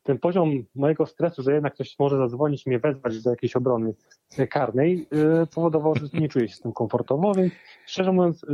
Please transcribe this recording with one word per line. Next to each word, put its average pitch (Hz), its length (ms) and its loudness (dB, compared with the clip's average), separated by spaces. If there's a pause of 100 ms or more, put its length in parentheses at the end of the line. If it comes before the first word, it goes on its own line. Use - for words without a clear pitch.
ten 135 160 0
poziom 160 460 0 (100)
mojego 151 320 0
stresu, 165 360 -4
że 139 120 2
jednak 147 200 -2
ktoś - 240 -10
może 139 200 2
zadzwonić, 135 480 -2
mnie 127 120 0
wezwać 123 440 -4
do 123 80 0
jakiejś 120 260 -2
obrony, 120 380 0 (440)
e, 139 80 0
karnej, 143 640 0 (340)
e, 160 40 -2
powodował, 156 480 0
że 143 120 -4 (140)
nie 151 80 0
czuję 117 200 0
się - 60 -20
z - 60 -20
tym 117 120 -8
komfortowo, 135 640 0
więc 185 180 2 (340)
szczerze 190 260 -2
mówiąc, 180 420 0